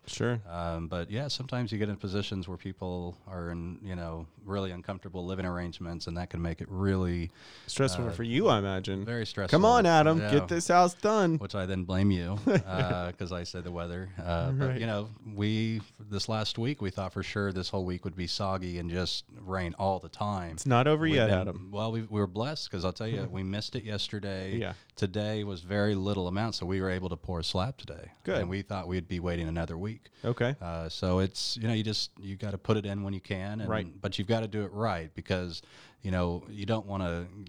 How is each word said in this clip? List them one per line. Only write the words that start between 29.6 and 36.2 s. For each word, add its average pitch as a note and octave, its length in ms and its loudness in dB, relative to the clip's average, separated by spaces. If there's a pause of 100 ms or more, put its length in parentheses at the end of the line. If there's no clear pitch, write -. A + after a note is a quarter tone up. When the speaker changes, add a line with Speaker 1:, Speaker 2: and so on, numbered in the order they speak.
Speaker 2:
week. G#2+ 320 -8 (140)
Speaker 1:
Okay. B2 380 0
Speaker 2:
Uh, E2 260 -6
so F#2 320 2
it's, - 380 0
you A2+ 100 -2
know, A#2 60 2
you A2 100 2
just, G#2+ 360 -2
you G2 180 -8
gotta G2+ 200 -4
put G#2+ 200 4
it G2+ 80 -2
in G2+ 180 -2
when G2 100 -2
you F#2+ 60 -4
can, G2+ 420 -4
and, A2 80 -4
Speaker 1:
Right. G#2+ 180 0 (140)
Speaker 2:
but G2 160 -2
you've G2 100 -2
gotta A2+ 200 2
do G#2 160 -2
it F#2 80 -4
right F#2+ 420 -2
because, F2+ 480 -2 (400)
you F#2+ 100 -2
know, F2 380 2